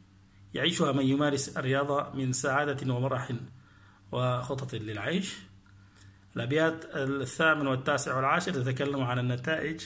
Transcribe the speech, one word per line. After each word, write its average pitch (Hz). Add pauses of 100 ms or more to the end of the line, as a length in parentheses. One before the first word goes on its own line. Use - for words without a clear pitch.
(540)
يعيشها 156
من 135
يمارس 147
الرياضة 139
من 131
سعادة 135
ومرح 123 (800)
وخطط 127
للعيش. 110 (1000)
الأبيات 156 (100)
الثامن 139
والتاسع 135
والعاشر 147
تتكلم 135
عن 123
النتائج 147